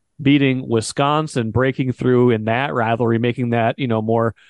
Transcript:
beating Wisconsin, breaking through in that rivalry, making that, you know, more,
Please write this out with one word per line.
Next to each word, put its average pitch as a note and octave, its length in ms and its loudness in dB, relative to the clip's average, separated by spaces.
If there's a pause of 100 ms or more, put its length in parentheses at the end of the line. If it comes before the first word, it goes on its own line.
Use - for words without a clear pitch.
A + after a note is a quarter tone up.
(220)
beating C3+ 440 2
Wisconsin, C3+ 840 -2
breaking C3 420 0
through B2 380 2
in A2 140 0
that A#2+ 280 -2
rivalry, A#2 460 0
making A#2+ 320 -2
that, A#2 280 0
you C#3+ 80 -4
know, A2 140 0
more, A2+ 340 0 (160)